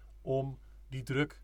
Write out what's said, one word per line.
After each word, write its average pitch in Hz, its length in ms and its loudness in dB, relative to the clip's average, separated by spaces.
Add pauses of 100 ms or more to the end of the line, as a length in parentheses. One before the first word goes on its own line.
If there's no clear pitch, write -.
(220)
om 135 360 2 (300)
die 131 140 -4
druk 135 420 2